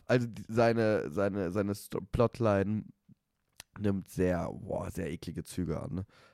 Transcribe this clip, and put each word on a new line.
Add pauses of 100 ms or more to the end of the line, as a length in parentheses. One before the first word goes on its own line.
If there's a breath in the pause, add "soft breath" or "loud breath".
also
die,
seine,
seine,
seine
Sto-, (120)
Plotline (920)
nimmt
sehr,
boah,
sehr
eklige
Züge
an,
ne? (280 soft breath)